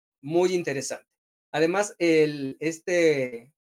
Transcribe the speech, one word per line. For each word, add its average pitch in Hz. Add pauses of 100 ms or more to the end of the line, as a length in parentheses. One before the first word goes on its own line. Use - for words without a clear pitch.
(220)
Muy 170
interesante. 139 (460)
Además, 180
el, 151
este, 151 (100)